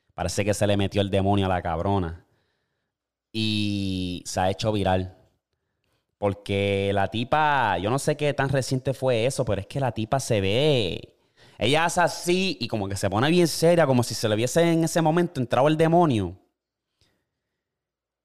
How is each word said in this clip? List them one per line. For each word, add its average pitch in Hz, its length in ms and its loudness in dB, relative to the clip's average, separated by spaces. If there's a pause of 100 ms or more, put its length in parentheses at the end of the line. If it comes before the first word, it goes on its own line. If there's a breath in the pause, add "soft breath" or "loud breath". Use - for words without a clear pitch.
(140)
Parece 90 300 -4
que 101 80 0
se 104 140 0
le 101 100 2
metió 101 240 -2
el 98 100 -2
demonio 98 360 0
a - 20 0
la 90 140 -2
cabrona. 85 600 -4 (1120)
Y 101 880 -2
se - 120 -8
ha 92 100 2
hecho 104 220 -4
viral. 92 480 0 (1000)
Porque 98 760 0
la 98 140 0
tipa, 123 720 0
yo 95 120 -2
no 135 80 0
sé 147 180 -2
qué 147 160 -2
tan 139 160 -2
reciente 135 460 -2
fue 120 320 0
eso, 131 180 -2
pero 98 160 -2
es 95 60 -8
que - 140 -8
la 131 100 -2
tipa 113 300 -4
se 113 200 0
ve, 104 760 0 (420 soft breath)
ella 143 260 2
hace 170 160 0
así 180 600 0
y 113 80 -6
como 101 200 -4
que 98 60 -6
se 98 160 -2
pone 110 200 2
bien 175 180 4
seria, 165 400 2
como 123 160 4
si - 100 -8
se 113 140 -2
le 107 80 2
hubiese 165 340 2
en 165 140 2
ese 165 180 0
momento 165 380 0
entrado 123 260 2
el 156 100 2
demonio. 156 640 2 (1900)